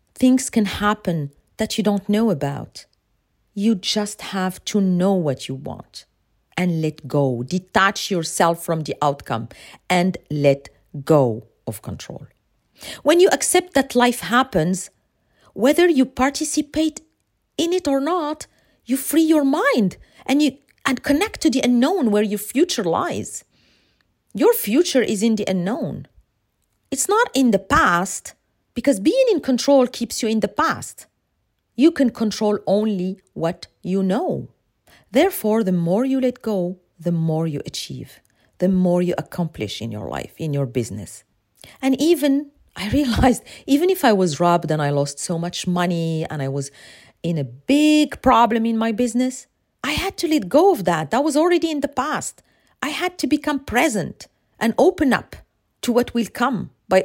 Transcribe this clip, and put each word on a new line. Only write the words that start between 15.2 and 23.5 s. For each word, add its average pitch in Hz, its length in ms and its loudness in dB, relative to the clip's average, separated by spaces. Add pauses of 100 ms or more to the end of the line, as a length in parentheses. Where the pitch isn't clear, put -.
whether 302 340 4
you 269 160 4
participate 294 960 -4 (560)
in 339 160 -2
it 359 160 -2
or 277 120 0
not, 302 460 -4 (380)
you 254 120 -2
free 302 260 0
your 311 220 4
mind 294 520 2 (300)
and 285 160 2
you, 285 160 0 (260)
and 254 180 -2
connect 339 380 -2
to 311 100 2
the 254 120 0
unknown 247 480 2
where 208 120 2
your 208 160 -2
future - 460 -2
lies. 175 600 -4 (920)